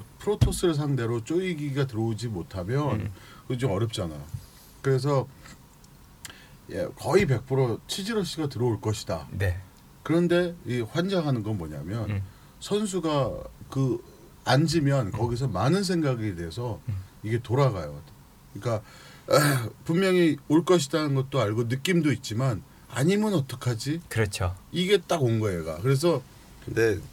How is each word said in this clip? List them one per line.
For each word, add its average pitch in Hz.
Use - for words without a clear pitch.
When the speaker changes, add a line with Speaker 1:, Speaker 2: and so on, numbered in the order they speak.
Speaker 1:
프로토스를 190
상대로 120
쪼이기가 147
들어오지 113
못하면 107
Speaker 2:
음. 101
Speaker 1:
그건 131
좀 123
어렵잖아. 95
그래서 135
예, -
거의 165
백 127
프로 131
치즈러시가 190
들어올 113
것이다. 92
Speaker 2:
네. 90
Speaker 1:
그런데 175
이 120
환장하는 151
건 107
뭐냐면 85
Speaker 2:
음. 98
Speaker 1:
선수가 165
그 135
앉으면 139
Speaker 2:
음. 90
Speaker 1:
거기서 120
많은 156
생각이 131
돼서 101
Speaker 2:
음. 101
Speaker 1:
이게 110
돌아가요. 101
그러니까 107
<clears throat> 135
분명히 175
올 160
것이라는 156
것도 135
알고 107
느낌도 147
있지만 110
아니면 202
어떡하지? 135
Speaker 2:
그렇죠. 95
Speaker 1:
이게 185
딱 170
온 113
거예요, 95
얘가. 78
그래서 139
Speaker 3:
근데 110